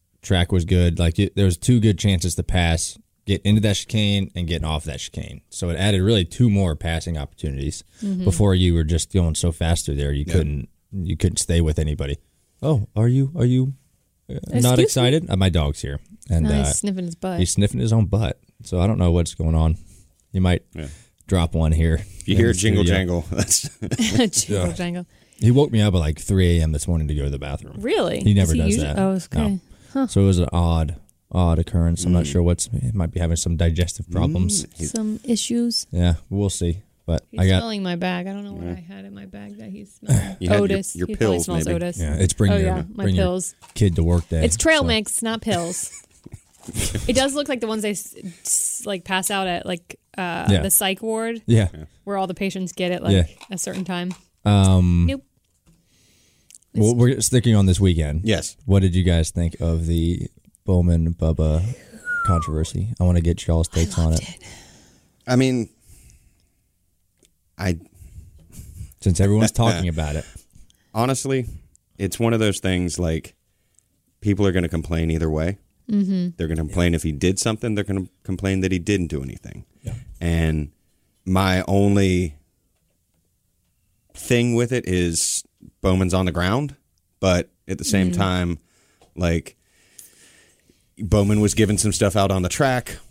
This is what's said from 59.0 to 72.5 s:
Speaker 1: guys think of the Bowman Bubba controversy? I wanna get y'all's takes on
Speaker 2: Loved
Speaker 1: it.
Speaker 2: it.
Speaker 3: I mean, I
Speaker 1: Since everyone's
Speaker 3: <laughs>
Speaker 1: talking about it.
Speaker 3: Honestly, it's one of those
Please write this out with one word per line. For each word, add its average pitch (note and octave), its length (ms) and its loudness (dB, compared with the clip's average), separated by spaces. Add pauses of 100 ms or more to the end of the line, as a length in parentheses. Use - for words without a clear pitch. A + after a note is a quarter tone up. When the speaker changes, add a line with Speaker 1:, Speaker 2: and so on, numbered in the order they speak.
Speaker 1:
guys E2+ 260 4
think E2+ 320 -2
of E2 240 0
the E2+ 420 0 (380)
Bowman E2+ 480 4
Bubba D#2+ 500 2 (640)
controversy? C6+ 720 -2
I F2+ 40 0
wanna F2 180 4
get E2+ 240 -2
y'all's E2 220 2
takes - 320 -2
on E2 120 0
Speaker 2:
Loved D#2+ 120 -2
Speaker 1:
it. - 60 -12
Speaker 2:
it. - 140 -20 (840)
Speaker 3:
I B2+ 80 0
mean, B2+ 340 0 (1900)
I F2+ 180 -2 (1200)
Speaker 1:
Since F2+ 180 2
everyone's G#2 320 4
Speaker 3:
<laughs> A2 120 0
Speaker 1:
talking F2+ 240 0
about D#2 280 -4
it. D2+ 100 -6 (720)
Speaker 3:
Honestly, C3 500 -2 (540)
it's F#2+ 200 -4
one A#2 140 2
of A2+ 60 2
those G#2 200 0